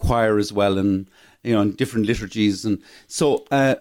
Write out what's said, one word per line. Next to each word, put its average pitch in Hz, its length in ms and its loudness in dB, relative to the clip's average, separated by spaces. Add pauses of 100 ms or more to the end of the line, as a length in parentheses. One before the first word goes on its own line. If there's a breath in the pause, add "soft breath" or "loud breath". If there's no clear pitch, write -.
choir 113 320 2
as 104 140 -2
well, 101 260 0
and, 98 280 0 (360 soft breath)
you 117 120 0
know, 104 80 2
in 101 140 0
different 120 300 -2
liturgies, 107 600 -2
and 101 120 -2 (280 loud breath)
so, - 440 0
uh, 135 300 2